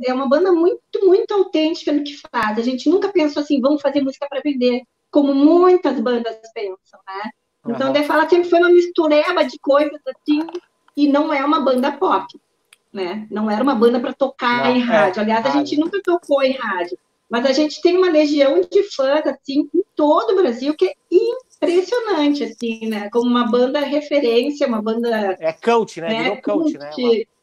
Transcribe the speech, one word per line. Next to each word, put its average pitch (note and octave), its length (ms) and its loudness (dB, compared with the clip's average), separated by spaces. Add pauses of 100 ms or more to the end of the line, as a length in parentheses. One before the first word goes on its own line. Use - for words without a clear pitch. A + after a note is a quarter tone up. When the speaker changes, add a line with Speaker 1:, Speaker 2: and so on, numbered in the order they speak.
Speaker 1:
é B3+ 80 -2
uma C4 140 -4
banda F4 240 2
muito, F4 280 2 (240)
muito G4+ 300 4
autêntica E4+ 580 0
no D4 120 0
que - 120 -12 (140)
faz. A3 280 -4
A A#3 40 -2
gente B3+ 260 -4
nunca G4 220 0
pensou D4+ 320 -2
assim, C#4+ 180 0
"Vamos C#4+ 220 0
fazer C#4+ 200 0
música C4+ 260 -6
pra C#4 140 -8
vender", B3+ 400 0 (280)
como C#4 240 2
muitas D#4+ 680 4
bandas A3+ 380 -4 (160)
pensam, G3+ 520 -12
né? G#3 240 -10 (360)
Então, A#3+ 220 -4
Speaker 2:
Aham. C4+ 40 -2
Speaker 1:
The D4 120 2
Fala D#4 240 2
sempre F4 200 4
foi E4+ 120 4
uma F4 100 4
mistureba E4+ 760 2
de C4 140 -8
coisas, D4 480 0
assim, D4 340 -2 (560)
e C#4+ 120 2
não D4+ 240 0
é C#4 120 -2
uma D#4 160 0
banda C4 320 0
pop, C#4+ 340 -2 (680)
né? G3 380 -8
Não G#3+ 200 -4
era G#3+ 120 -2
uma C#4 120 2
banda A#3 260 2
pra C4 140 -6
tocar B3 540 -2
Speaker 2:
Não, B3+ 80 2
Speaker 1:
em B3+ 40 2
Speaker 2:
é, A#3+ 40 -2
Speaker 1:
rádio. G#3+ 360 0
Aliás, A3 240 -2
a C4+ 60 0
Speaker 2:
rádio. D4 160 0
Speaker 1:
gente D4 140 -2
nunca F4+ 220 -4
tocou D4+ 400 0
em C4 100 0
rádio, A3+ 440 -6 (320)
mas A#3+ 160 -2
a C4+ 80 2
gente D4+ 300 -2
tem F4 160 4
uma F#4 120 4
legião D4+ 500 2
de F#4+ 240 2
fãs, D4 420 -2
assim, C#4 480 -4
em F4 80 2 (120)
todo E4 380 2
o F#4 40 2
Brasil, C#4 380 0
que F#4 120 0
é - 80 -6 (160)
impressionante, F4+ 1300 0
assim, A3+ 440 -8
né? G#3 220 -6
Como A#3+ 180 0
uma A#3+ 220 0
banda B3+ 300 0
referência, C#4 880 0
uma A3 140 -4
banda, A3 600 -2
Speaker 2:
É D#3+ 120 -2
cult, A3+ 480 -2
né? E3 80 -6
Speaker 1:
né, A3+ 140 -4
Speaker 2:
Virou G#3 180 -4
cult, D4+ 380 -2
né? C#4+ 160 -16
Speaker 1:
cult. A#3+ 340 0 (140)